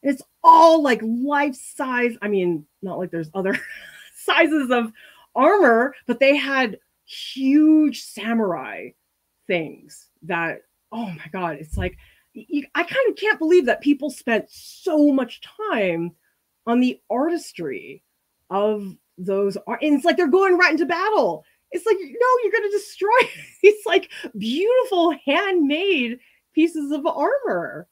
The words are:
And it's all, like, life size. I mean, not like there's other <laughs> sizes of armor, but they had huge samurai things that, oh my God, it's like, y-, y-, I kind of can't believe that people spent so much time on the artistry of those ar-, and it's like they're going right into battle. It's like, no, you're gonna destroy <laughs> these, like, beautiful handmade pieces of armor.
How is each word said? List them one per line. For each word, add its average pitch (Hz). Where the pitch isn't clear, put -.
And 277
it's -
all, 330
like, 254
life 277
size. 247
I 208
mean, 180
not 185
like 180
there's 165
other 196
<laughs> -
sizes 302
of 233
armor, 269
but 240
they 277
had 262
huge 294
samurai 165
things -
that, 165
oh 226
my 165
God, 175
it's 156
like, 180
y-, 226
y-, 285
I 311
kind 508
of 320
can't 427
believe 320
that 226
people 285
spent 220
so 302
much 254
time 175
on 240
the 254
artistry 214
of 202
those 196
ar-, 240
and 302
it's -
like 339
they're 349
going 370
right 349
into 320
battle. 330
It's 359
like, 403
no, 453
you're 392
gonna 415
destroy 415
<laughs> -
these, 415
like, -
beautiful 349
handmade 311
pieces 311
of 302
armor. 294